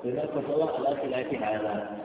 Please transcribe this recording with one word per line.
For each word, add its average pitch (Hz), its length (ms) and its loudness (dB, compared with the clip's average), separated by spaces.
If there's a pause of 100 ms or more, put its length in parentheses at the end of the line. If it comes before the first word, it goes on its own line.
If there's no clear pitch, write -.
Sai 123 80 0
na - 160 0
fatawa 143 480 2
ala 143 200 2
khilafi 131 400 -2
hala. 107 540 0 (160)